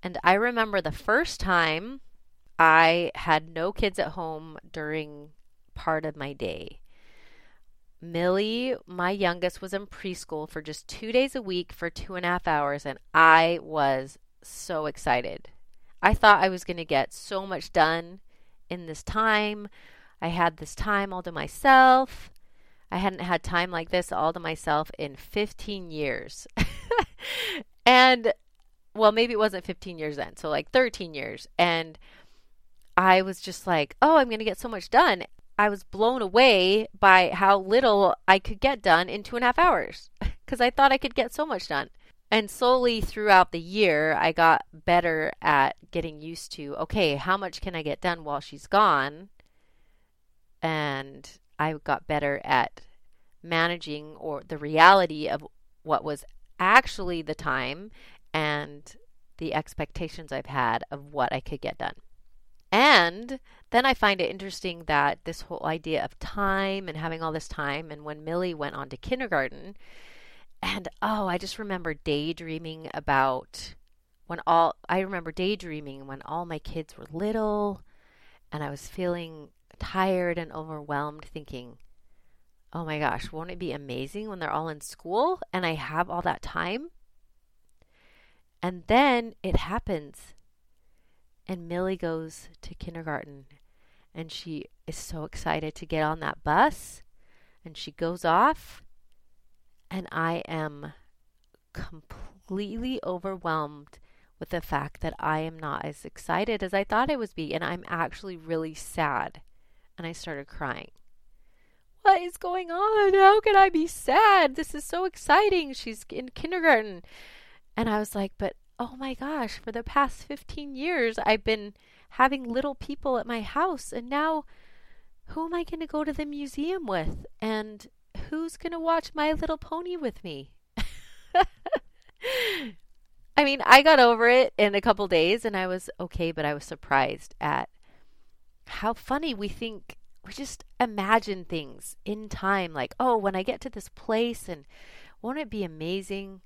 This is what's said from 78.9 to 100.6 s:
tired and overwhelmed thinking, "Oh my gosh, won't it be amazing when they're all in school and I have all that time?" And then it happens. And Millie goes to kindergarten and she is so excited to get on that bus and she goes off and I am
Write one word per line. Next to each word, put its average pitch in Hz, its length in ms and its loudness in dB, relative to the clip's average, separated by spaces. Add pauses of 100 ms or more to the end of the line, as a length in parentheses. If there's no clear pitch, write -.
tired 185 580 -2
and 165 140 -10
overwhelmed 151 720 -8
thinking, 127 540 -16 (920)
"Oh 165 120 -8
my 151 160 -6
gosh, 135 320 -4
won't 160 180 -12
it 180 80 -14
be 170 140 -6
amazing 139 560 -10
when 190 100 -12
they're 160 140 -4
all 156 160 -4
in 151 120 -10
school 247 600 -2 (120)
and 180 140 -2
I 165 80 0
have 160 340 -4
all 170 140 -6
that 156 200 -2
time?" 202 480 -6 (1700)
And 180 240 -8
then 240 560 2
it 185 140 0
happens. 165 800 -4 (1120)
And 175 180 -10
Millie 180 300 -4
goes 160 520 -8 (140)
to - 120 -14
kindergarten 147 720 -10 (680)
and 160 160 -12
she - 360 -10 (200)
is 160 100 -10
so 156 280 -10
excited 156 500 -4
to - 120 -14
get 156 160 -2
on 156 180 -2
that - 240 -6
bus 190 580 2 (640)
and 165 120 -18
she - 160 -14
goes 175 320 -4
off 202 580 2 (1080)
and 190 220 -8
I 165 340 -2
am 151 460 -8 (800)